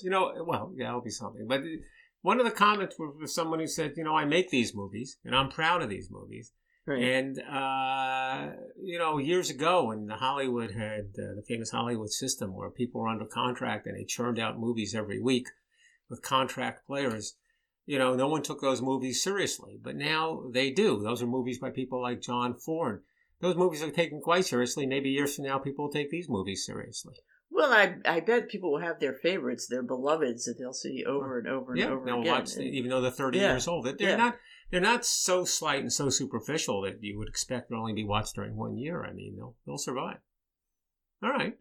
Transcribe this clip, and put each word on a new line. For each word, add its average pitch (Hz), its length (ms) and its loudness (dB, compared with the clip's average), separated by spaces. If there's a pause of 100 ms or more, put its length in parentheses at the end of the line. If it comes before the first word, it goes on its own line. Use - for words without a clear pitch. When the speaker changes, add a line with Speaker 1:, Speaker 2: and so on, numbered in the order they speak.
Speaker 1:
you 185 80 -2
know, 190 220 2 (140)
well, 135 300 -2
yeah, 120 120 -6
it'll 120 140 -4
be 117 80 -6
something. 107 380 -10
But 135 140 2 (600)
one 208 180 6
of 240 60 8
the 220 40 4
comments 208 480 6
was, 147 220 -6
was 147 140 -6
someone 160 260 0
who 160 60 -2
said, 151 300 -2
"You 165 80 -4
know, 156 120 0
I 151 80 4
make 170 260 4
these 117 240 2
movies, 101 500 -8
and 120 100 -2
I'm 135 160 6
proud 165 320 2
of 123 80 -4
these 92 200 -8
movies." 104 420 -14 (320)
Speaker 2:
Right. 131 180 0
Speaker 1:
And, 131 380 0
uh, 135 1080 -2 (300)
you 175 180 -6
know, 160 200 2
years 160 320 0
ago 156 360 4
when 107 200 -4
the 107 100 -6
Hollywood 127 540 0
had, 107 360 -4 (120)
uh, 98 160 -8
the 104 140 -10
famous 113 220 -4
Hollywood 117 400 -2
system 120 440 -4
where 98 160 -8
people 120 300 -4
were 113 80 0
under 110 160 -2
contract 123 600 -4
and 101 120 -8
they 101 60 -8
churned 120 340 -2
out 110 200 -2
movies 113 360 -2
every 107 260 -2
week 123 280 2 (600)
with 120 140 -12
contract 131 640 0
players, 131 480 -4 (520)
you 143 120 -2
know, 127 160 4
no 131 140 2
one 151 140 2
took 147 180 -6
those 131 220 2
movies 131 400 0
seriously. 156 600 -2
But 135 140 -8
now 160 560 -2
they 131 180 4
do. 143 320 4
Those 113 200 0
are 120 40 0
movies 123 320 0
by 127 120 -6
people 127 320 -4
like 123 200 -4
John 120 320 0
Ford. 127 480 -2 (380)
Those 175 160 2
movies 170 260 4
are 156 80 -2
taken 147 300 0
quite 175 240 4
seriously. 123 420 2
Maybe 135 240 0
years 143 240 2
from 143 120 -6
now, 135 120 0
people 143 280 -4
will 143 60 -4
take 147 180 -2
these 165 180 -6
movies 95 360 0
seriously. - 500 -10 (360)
Speaker 2:
Well, 302 220 6
I, 190 220 8 (100)
I 165 160 4
bet 226 280 4
people 180 220 -2
will 147 100 2
have 170 200 -4
their 131 140 0
favorites, 127 520 0
their 123 160 -2
beloveds 127 640 0
that 120 140 -4
they'll 127 140 -8
see 131 320 -6
over 135 340 -2
and 113 100 -4
over 131 240 -4
and 123 80 0
Speaker 1:
Yeah, 220 100 0
Speaker 2:
over 131 140 -4
Speaker 1:
they'll 123 160 -2
Speaker 2:
again. 117 120 2
Speaker 1:
watch - 220 0
the, 135 100 -6
Speaker 2:
And 135 100 -4
Speaker 1:
even 123 160 -2
though 131 100 2
they're 123 100 2
thirty 135 280 0
Speaker 2:
Yeah. 196 140 4
Speaker 1:
years 131 140 0
old. 170 200 -2
They're 185 120 -4
Speaker 2:
Yeah. 196 180 4
Speaker 1:
not, 233 200 4 (340)
they're 180 100 2
not 214 260 4
so 180 400 2
slight 147 340 0
and 117 120 -2
so 143 180 2
superficial 123 720 -2
that 98 200 -6
you 101 140 -6
would 104 120 -4
expect - 420 -4
they'll 117 80 -4
only 113 160 -2
be 107 100 -2
watched 104 300 0
during 107 220 -6
one 110 200 -4
year. 147 300 -6
I 98 60 -10
mean, 98 240 -12
they'll, 120 180 -14 (100)
they'll 143 140 -8
survive. 139 400 -6 (1040)
All 220 80 0
right. 240 300 -2